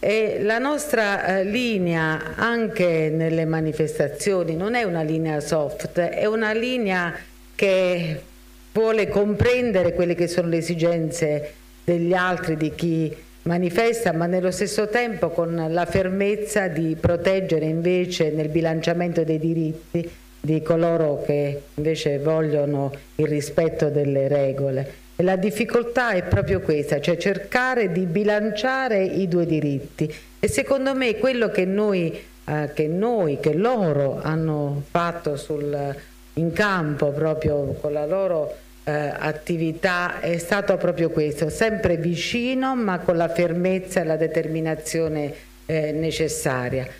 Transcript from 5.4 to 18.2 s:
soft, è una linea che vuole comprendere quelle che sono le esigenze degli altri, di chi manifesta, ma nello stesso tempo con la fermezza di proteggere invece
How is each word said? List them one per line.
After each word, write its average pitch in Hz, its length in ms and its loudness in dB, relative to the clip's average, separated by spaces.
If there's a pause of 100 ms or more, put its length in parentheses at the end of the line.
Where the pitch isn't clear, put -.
soft, 151 580 -2
è 170 260 0
una 214 280 0
linea 220 600 0 (440)
che 180 640 2 (500)
vuole 220 380 2
comprendere 202 840 2
quelle 175 200 2
che 170 140 0
sono 175 180 0
le 170 120 2
esigenze 160 920 0 (300)
degli 175 300 2
altri, 180 440 0
di 156 200 -2
chi 160 360 0 (300)
manifesta, 180 720 2
ma 170 140 0
nello 180 260 0
stesso 202 340 -2
tempo 214 440 0
con 165 380 -2
la 170 160 0
fermezza 196 840 0
di 160 260 0
proteggere 170 680 2
invece 170 680 0